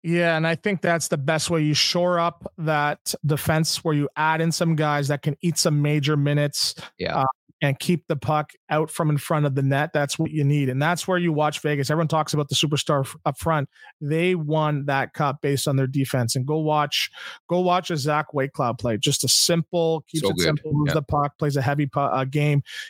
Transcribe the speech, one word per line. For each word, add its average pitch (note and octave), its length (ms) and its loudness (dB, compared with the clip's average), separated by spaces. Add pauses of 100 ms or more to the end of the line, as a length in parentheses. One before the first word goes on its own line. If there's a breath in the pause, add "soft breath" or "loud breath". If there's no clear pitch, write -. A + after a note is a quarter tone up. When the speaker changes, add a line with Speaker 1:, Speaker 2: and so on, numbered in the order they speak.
Speaker 1:
Yeah, E3+ 320 2
and D#3+ 120 2
I E3 80 2
think G3 260 -2
that's E3+ 260 2
the E3+ 100 0
best D3+ 320 0
way E3 120 2
you D3+ 140 2
shore F3 440 2
up E3+ 380 -2
that D3+ 560 0 (120)
defense, D#3 580 0
where D#3+ 100 2
you C#3+ 240 0
add D#3+ 240 2
in E3 100 2
some E3 240 0
guys D3 320 0
that C#3+ 140 -2
can C#3+ 200 -2
eat E3+ 160 0
some D3 240 2
major D3 360 2
minutes, D3 580 0 (220 loud breath)
Speaker 2:
Yeah. - 220 -2
Speaker 1:
uh, C3+ 60 2 (380)
and C#3 140 2
keep - 300 -2
the D#3+ 80 -2
puck D3+ 380 -2 (180)
out D#3 180 0
from D#3 220 0
in C#3+ 80 0
front D3+ 260 0
of C#3 80 0
the C3+ 80 0
net. C#3 320 0
That's D3 240 0
what D#3+ 140 -2
you D#3 120 -2
need. C#3 240 2
And B2+ 140 -2
that's E3 260 0
where F#3 120 0
you F3 120 0
watch D3+ 280 0
Vegas. D3 320 -2
Everyone D#3+ 160 2
talks D#3 260 0
about D3 160 -2
the C#3+ 60 -2
superstar D3 500 0
f-, - 180 -14
up D3 140 -2
front. D3+ 320 0 (300 loud breath)
They D#3+ 340 0
won D3+ 540 0
that C#3 260 0
cup D3 300 -2
based C#3 240 0
on C#3 80 0
their C3+ 100 2
defense. C3 500 0
And C3 120 -2
go D3+ 100 0
watch, D3+ 540 0 (360 loud breath)
go F3 120 0
watch F3+ 320 2
a D#3+ 60 0
Zach D3 360 0
Whitecloud C3 460 -2
play. A2+ 180 -2
Just - 260 0
a B2+ 40 -2
simple, E3 800 0
keeps D#3 160 -4
Speaker 2:
So G3 80 2
Speaker 1:
it E3+ 60 -2
Speaker 2:
good. F3 80 2
Speaker 1:
simple, D3+ 280 -2
moves D3 160 0
Speaker 2:
Yeah. D#3 60 0
Speaker 1:
the D3+ 80 0
puck, C#3+ 340 -2
plays D3 180 -2
a C#3 60 0
heavy C#3+ 240 0
pu-, C#3 140 -4
uh, C3 260 0
game. D3 380 0 (260 loud breath)